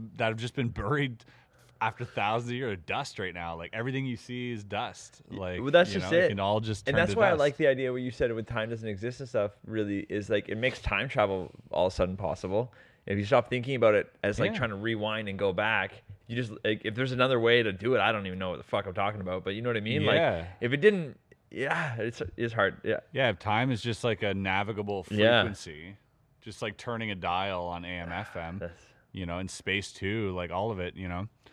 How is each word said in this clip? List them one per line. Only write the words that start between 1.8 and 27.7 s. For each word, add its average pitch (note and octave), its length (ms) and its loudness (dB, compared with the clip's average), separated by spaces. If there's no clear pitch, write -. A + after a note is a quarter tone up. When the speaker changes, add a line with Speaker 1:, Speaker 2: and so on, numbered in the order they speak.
Speaker 1:
after A2+ 240 -2
thousands A#2 440 -2
of B2 60 -4
years B2 180 -4
of E2+ 140 -10
dust A2+ 320 -6
right F#2 140 -4
now. E2+ 240 -6
Like, E2+ 160 -10
everything C3 320 -2
you B2 100 -4
see B2 360 -8
is G#2+ 120 -8
dust. G2+ 680 -8
Speaker 2:
Y-, G2 80 -10
Speaker 1:
Like, F2+ 240 -4
Speaker 2:
well, C3+ 100 -2
that's F3+ 220 8
Speaker 1:
you F#3 60 0
Speaker 2:
just - 120 -2
Speaker 1:
know, E3 60 6
it F#3 60 6
Speaker 2:
it. E3 60 6
Speaker 1:
can G2 100 -2
all G#2 220 2
just A2 260 -4
Speaker 2:
And C3+ 80 2
Speaker 1:
turn - 60 6
Speaker 2:
that's G3+ 120 2
Speaker 1:
to A3 60 0
Speaker 2:
why G3+ 80 6
I F3+ 40 6
Speaker 1:
dust. D#3+ 80 2
Speaker 2:
like C#3+ 180 4
the D#3 100 4
idea C3 240 2
what B2+ 100 -2
you B2+ 100 -2
said B2 200 0
with A2+ 160 -4
time A2+ 240 -2
doesn't A2+ 160 -6
exist G#2+ 320 -6
and C3+ 100 -10
stuff, G#2 220 2
really, G#2 320 0
is, G#2 220 -2
like, G#2 180 2
it G#2+ 80 -2
makes B2 240 0
time G#2+ 280 0
travel F#2+ 420 2
all F2+ 160 4
of F#2+ 60 0
a - 20 -10
sudden F#2 220 0
possible. G2 560 -2
If G2 140 0
you G2+ 60 0
stop A#2+ 240 6
thinking B2+ 260 -2
about A2+ 200 6
it F#2+ 160 2
as, G#2 160 0
like, G#2+ 140 2
Speaker 1:
Yeah. G#3+ 60 -4
Speaker 2:
trying A#2 100 0
to G2 80 -8
rewind G#2+ 520 -2
and G2 80 -6
go G2 160 2
back, G#2 500 2
you A#2 120 -4
just, A#2+ 160 -4
like, A2 220 2
if G#2+ 100 -2
there's B2+ 160 -2
another B2+ 280 4
way A#2 220 6
to G#2 120 0
do G#2 220 0
it, G#2+ 40 6
I G#2+ 140 4
don't G2+ 120 -2
even F#2 140 -6
know F#2 120 -2
what D2 60 -6
the A1+ 60 -12
fuck G2 240 -2
I'm F#2 80 -8
talking G#2 260 -2
about, F#2 220 -4
but G2 100 -4
you A2 80 -6
know B2 80 -2
what A2+ 80 0
I G#2 40 -2
mean? B2+ 220 0
Speaker 1:
Yeah. C3 340 4
Speaker 2:
Like, E2 80 -6
if A#2+ 100 0
it C#3+ 60 0
didn't, E3 420 2
yeah, C#3+ 460 -2
it's, A#2 240 -4
it's A#2 160 -2
hard. G2 320 2
Yeah. - 160 0
Speaker 1:
Yeah, B2+ 180 2
if G2 100 -2
time A#2 320 2
is A2+ 100 -2
just, A#2 240 -4
like, A2 180 0
a G2+ 100 2
navigable G2 800 -2
Speaker 2:
Yeah. G#2+ 300 6
Speaker 1:
frequency, F#2 560 -6
just - 220 -12
like G#2 160 -6
turning A2+ 340 -4
a G2 40 -2
dial F2+ 480 -2
on F2 200 -6